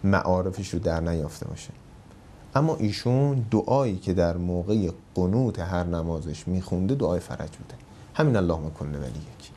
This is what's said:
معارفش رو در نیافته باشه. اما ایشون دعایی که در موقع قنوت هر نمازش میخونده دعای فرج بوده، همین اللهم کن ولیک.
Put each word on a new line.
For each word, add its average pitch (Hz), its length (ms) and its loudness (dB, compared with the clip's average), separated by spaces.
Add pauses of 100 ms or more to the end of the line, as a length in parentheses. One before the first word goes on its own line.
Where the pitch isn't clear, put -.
معارفش 92 680 2
رو 85 40 -2
در 82 220 0
نیافته 82 480 -4
باشه. - 220 -12 (840)
اما 156 220 4
ایشون 123 760 2
دعایی 117 460 2
که 92 160 -2
در 87 240 4
موقع 90 540 0 (240)
قنوت 101 440 2
هر 87 260 -2
نمازش 82 640 -4
میخونده 92 460 0
دعای 87 260 0
فرج - 180 -10 (120)
بوده، - 240 -18 (400)
همین 151 220 4
اللهم 80 340 2
کن 73 240 -8
ولیک. 71 640 -12